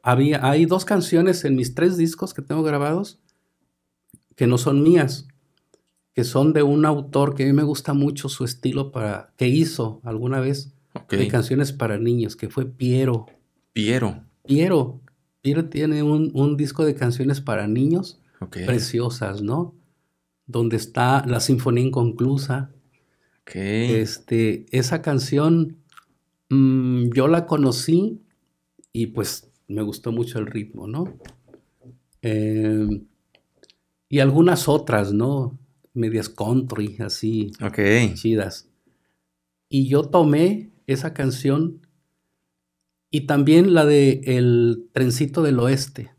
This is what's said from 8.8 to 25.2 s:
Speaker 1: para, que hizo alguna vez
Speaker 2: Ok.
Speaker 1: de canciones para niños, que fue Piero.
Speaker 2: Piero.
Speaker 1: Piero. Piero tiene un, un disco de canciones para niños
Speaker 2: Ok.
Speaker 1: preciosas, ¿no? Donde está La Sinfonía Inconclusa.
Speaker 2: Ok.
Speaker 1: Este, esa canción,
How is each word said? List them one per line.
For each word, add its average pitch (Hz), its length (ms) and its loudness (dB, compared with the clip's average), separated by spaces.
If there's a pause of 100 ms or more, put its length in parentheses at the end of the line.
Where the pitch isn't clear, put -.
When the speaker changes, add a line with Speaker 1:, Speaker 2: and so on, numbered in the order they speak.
Speaker 1:
para, 104 440 -8
que 127 120 0
hizo 131 560 0
alguna 123 360 -4
vez 135 340 -6 (180)
Speaker 2:
Ok. - 220 -10
Speaker 1:
de 101 140 0
canciones 131 440 0
para 110 260 -4
niños, 117 380 -2
que 107 140 -10
fue 131 160 -6
Piero. 123 600 -2 (460)
Speaker 2:
Piero. 110 520 -2 (200)
Speaker 1:
Piero. 147 560 0 (400)
Piero 135 280 -2
tiene 151 340 -2
un, 151 320 0
un 143 220 2
disco 147 280 -2
de 147 100 2
canciones 131 460 -2
para 104 280 -4
niños 151 520 -2 (200)
Speaker 2:
Ok. 92 260 -12
Speaker 1:
preciosas, 117 760 -4
¿no? 147 320 -6 (720)
Donde 117 300 -2
está 127 500 0
La 123 140 -2
Sinfonía 123 440 2
Inconclusa. 131 840 -2 (720)
Speaker 2:
Ok. - 140 -20
Speaker 1:
Este, 110 1120 -2 (100)
esa 131 260 -2
canción, 156 760 0 (720)